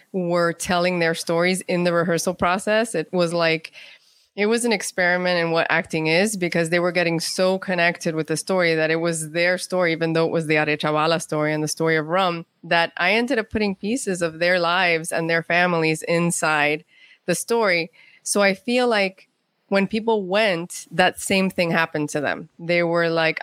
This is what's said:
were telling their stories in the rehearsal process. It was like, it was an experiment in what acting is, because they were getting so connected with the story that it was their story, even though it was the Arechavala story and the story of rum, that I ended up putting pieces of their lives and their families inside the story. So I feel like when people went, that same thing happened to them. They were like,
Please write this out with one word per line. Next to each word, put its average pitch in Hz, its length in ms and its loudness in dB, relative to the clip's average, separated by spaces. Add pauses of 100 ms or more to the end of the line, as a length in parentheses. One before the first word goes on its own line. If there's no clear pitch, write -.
(100)
were 175 420 0
telling 180 460 0
their 165 160 2
stories 175 540 0
in 175 160 0
the 175 80 2
rehearsal 170 420 0
process. 208 600 0
It 156 160 -4
was 175 200 0
like, 165 380 0 (640)
it 202 120 0
was 226 180 0
an 233 80 0
experiment 180 640 0
in 170 140 0
what 165 180 0
acting 160 380 -2
is, 196 280 2
because 170 340 -2
they 175 100 2
were 175 100 0
getting 170 300 0
so 185 400 0
connected 175 560 -2
with 160 100 -2
the 160 100 -2
story 175 380 0
that 156 160 0
it 165 60 2
was 165 340 -2
their 175 280 0
story, 175 340 -2
even 165 220 -2
though 165 120 2
it - 60 -4
was 160 160 -2
the 156 80 2
Arechavala 151 680 0
story 151 320 -2
and 151 80 -2
the 151 60 -2
story 160 280 0
of 156 120 -2
rum, 175 360 -2 (200)
that 170 320 0
I 180 160 2
ended 240 260 0
up 220 120 -4
putting 208 260 -2
pieces 202 460 -4
of 160 180 -4
their 180 180 2
lives 170 540 0
and 165 180 -2
their 165 140 0
families 170 580 2
inside 160 840 0 (420)
the 170 100 0
story. 190 560 0 (300)
So - 200 0
I 196 120 4
feel 247 340 0
like 196 400 0 (420)
when 196 160 2
people 220 400 -2
went, 185 640 -2
that 180 300 2
same 190 280 2
thing 175 220 0
happened 160 400 0
to 156 100 -4
them. 131 280 -4 (100)
They 175 240 0
were 170 260 0
like, 160 340 0